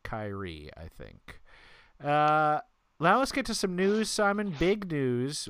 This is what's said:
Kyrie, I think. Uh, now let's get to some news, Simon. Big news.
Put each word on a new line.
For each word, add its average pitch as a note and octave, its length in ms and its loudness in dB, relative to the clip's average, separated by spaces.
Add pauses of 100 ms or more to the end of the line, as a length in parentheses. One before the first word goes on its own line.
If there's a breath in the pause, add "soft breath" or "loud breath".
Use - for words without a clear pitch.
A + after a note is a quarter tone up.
Kyrie, G2 720 -8
I E2 120 -16
think. - 520 -18 (640 soft breath)
Uh, D3+ 580 4 (380)
now F#3 200 6
let's C#4 120 0
get C4+ 140 -2
to A3+ 80 -4
some F#3 220 -2
news, G3+ 340 2
Simon. G3+ 480 0
Big F#3 340 2
news. C3 580 -2